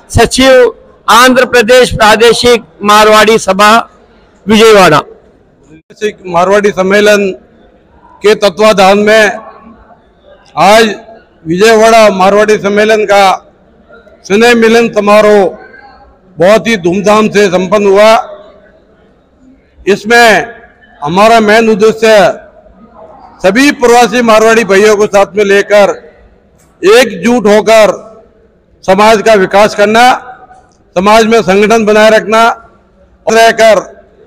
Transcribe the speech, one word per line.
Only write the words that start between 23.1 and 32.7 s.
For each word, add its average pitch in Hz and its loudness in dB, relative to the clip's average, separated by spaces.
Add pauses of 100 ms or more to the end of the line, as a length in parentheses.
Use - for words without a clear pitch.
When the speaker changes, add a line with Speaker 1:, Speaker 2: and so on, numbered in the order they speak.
Speaker 2:
सभी 262 0
प्रवासी 240 0
मारवाड़ी 226 0
भाइयों 202 0
को 208 -2
साथ 202 0
में 208 -2
लेकर 196 -2 (720)
एकजुट 220 0
होकर 208 0 (760)
समाज 208 0
का 226 2
विकास 202 0
करना, 226 0 (840)
समाज 214 0
में 226 0
संगठन 208 0
बनाए 214 2
रखना, 220 -2 (640)